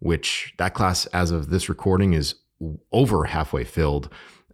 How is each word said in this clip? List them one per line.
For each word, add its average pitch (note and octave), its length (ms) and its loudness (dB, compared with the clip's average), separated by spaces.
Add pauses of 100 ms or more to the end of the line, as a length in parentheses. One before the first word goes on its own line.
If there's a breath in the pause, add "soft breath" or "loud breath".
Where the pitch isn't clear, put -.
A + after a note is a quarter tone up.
which - 580 -2
that F#2 160 -2
class, F#2 320 0
as F2 240 0
of D#2+ 180 -2
this F2 220 0
recording, F#2 420 2
is D2+ 220 0 (580)
over G#2+ 320 4
halfway D2 400 -2
filled. C#2+ 460 -2 (440 loud breath)